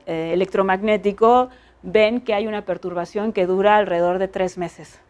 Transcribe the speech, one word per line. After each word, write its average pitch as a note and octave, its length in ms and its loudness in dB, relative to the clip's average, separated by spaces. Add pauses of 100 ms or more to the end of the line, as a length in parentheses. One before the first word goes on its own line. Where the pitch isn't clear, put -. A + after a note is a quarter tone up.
eh, E3 260 -6
electromagnético, G3+ 1160 2 (360)
ven G#3+ 340 2
que A#3+ 120 -4
hay G#3+ 140 -2
una G#3 160 -6
perturbación F3+ 720 -6
que F#3+ 120 0
dura F#3+ 320 4
alrededor F3+ 420 0
de F#3+ 100 -2
tres F#3+ 280 -4
meses. E3+ 540 -12